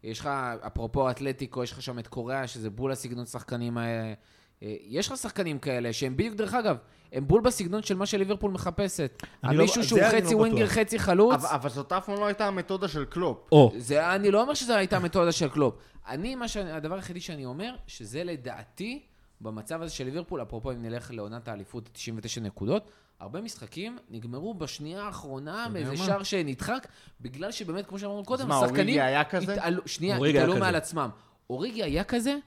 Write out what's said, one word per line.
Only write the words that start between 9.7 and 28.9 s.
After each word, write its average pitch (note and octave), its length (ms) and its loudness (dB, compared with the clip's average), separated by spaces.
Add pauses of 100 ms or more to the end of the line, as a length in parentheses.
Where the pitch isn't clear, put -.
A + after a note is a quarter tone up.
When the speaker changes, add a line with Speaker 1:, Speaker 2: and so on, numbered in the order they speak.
Speaker 2:
זה C3+ 60 2
Speaker 1:
שהוא G#3 120 8
Speaker 2:
אני G#3 80 8 (140)
Speaker 1:
חצי F3 120 4
Speaker 2:
לא G#3+ 40 8
Speaker 1:
ווינגר, A3+ 260 6
Speaker 2:
בטוח. F#3+ 100 2
Speaker 1:
חצי A3 240 2
חלוץ. G3+ 360 8
Speaker 3:
אבל, - 140 0
אבל C#3+ 220 0
זאת C#3 220 -6
אף F#3+ 140 0
פעם G3+ 80 -4
לא G#3 120 0
הייתה G#3 200 0
המתודה F#3+ 420 -2
של D3 160 -2
קלופ. E3 480 -2
Speaker 2:
או. C3+ 240 12
Speaker 1:
זה, D3 380 2
אני G3 160 4
לא G3+ 120 6
אומר C#4 120 0
שזו B3 200 -2
הייתה G3 220 2
המתודה F3 360 4
של D3+ 160 0
קלופ. C3+ 260 2 (340)
אני, F3 260 -6
מה A#3+ 140 -6
שאני, F#3+ 240 -6
הדבר D#3+ 220 -6
היחידי F3+ 260 -10
שאני D3+ 240 -10
אומר, E3+ 300 -8 (120)
שזה A#2+ 380 -10
לדעתי, F3 760 -10 (380)
במצב A2 420 -8
הזה E3 120 -10
של C#3 100 -6
ליברפול, D3+ 380 -6
אפרופו A#2+ 300 -6
אם A#2+ 100 -8
נלך A#2 320 -8
לעונת A2+ 340 -10
האליפות, A2 440 -10
תשעים - 260 -10
ותשע A2+ 220 -8
נקודות, A2 500 -2 (300)
הרבה G#2+ 200 -10
משחקים G#3+ 580 -12 (120)
נגמרו A#2+ 440 -10
בשנייה D#3+ 480 -10
האחרונה D#3 640 -10
Speaker 2:
אתה - 120 -6
יודע D3 100 -4
Speaker 1:
מאיזה C#3+ 140 -4
Speaker 2:
מה? F#3+ 60 0
Speaker 1:
שער G3 140 2
שנדחק, G3 640 -4 (340)
בגלל C3+ 320 -8
שבאמת, F#3+ 340 -6
כמו G3 120 -12
שאמרנו G3+ 220 -8
Speaker 3:
אז G3 60 -12
Speaker 1:
קודם, C4 220 -2
Speaker 3:
מה, C#3+ 100 4
Speaker 1:
השחקנים B2 220 4
Speaker 3:
אוריגי F#3+ 200 4